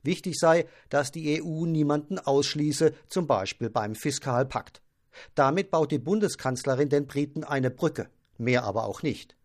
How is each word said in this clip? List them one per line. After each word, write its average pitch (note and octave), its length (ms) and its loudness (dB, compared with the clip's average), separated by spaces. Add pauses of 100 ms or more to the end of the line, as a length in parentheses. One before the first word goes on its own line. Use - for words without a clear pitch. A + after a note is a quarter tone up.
Wichtig E3 340 -4
sei, E3 280 4 (240)
dass C#3 220 0
die D#3 240 -2
E D3+ 60 -4
U D#3+ 240 -4
niemanden D3+ 540 0
ausschließe, D3 760 2 (140)
zum F3+ 200 -2
Beispiel A2+ 420 0
beim G#2+ 260 -2
Fiskalpakt. B2+ 840 -4 (540)
Damit D#3 360 2
baut D#3+ 200 0
die D3 80 0
Bundeskanzlerin C#3 880 0
den C#3+ 180 2
Briten D3 380 -4
eine C3+ 260 0
Brücke, - 380 -2 (280)
mehr A#2+ 260 0
aber G#2+ 220 -2
auch G2+ 160 -8
nicht. - 440 -6